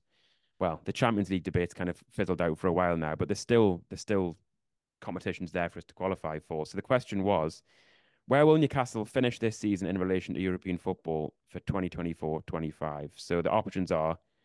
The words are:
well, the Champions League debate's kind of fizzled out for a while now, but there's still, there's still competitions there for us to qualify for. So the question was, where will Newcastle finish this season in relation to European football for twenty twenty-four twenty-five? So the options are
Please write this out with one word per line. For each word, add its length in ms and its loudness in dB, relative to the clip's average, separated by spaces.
well, 240 0
the 80 -4
Champions 380 0
League 120 0
debate's 320 0
kind 160 -4
of 100 -8
fizzled 280 0
out 180 0
for 100 0
a 40 4
while 240 2
now, 200 -2
but 100 -2
there's 140 -2
still, 480 4
there's 120 -10
still 360 0
competitions 500 -6
there 180 0
for 100 -14
us 80 -12
to 80 -20
qualify 440 -4
for. 260 -6
So 120 -12
the 60 -4
question 420 0
was, 380 2
where 180 6
will 120 8
Newcastle 460 0
finish 360 0
this 180 -2
season 300 0
in 100 0
relation 360 0
to 60 -4
European 380 -2
football 560 -4
for 120 -12
twenty 280 -2
twenty-four 580 -4
twenty-five? 680 -6
So 260 -2
the 80 0
options 420 0
are 260 0